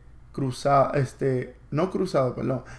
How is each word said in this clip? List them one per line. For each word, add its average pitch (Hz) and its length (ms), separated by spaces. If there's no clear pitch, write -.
cruza-, 135 640
este, 131 640
no 160 180
cruzado, 139 460
perdón. 127 280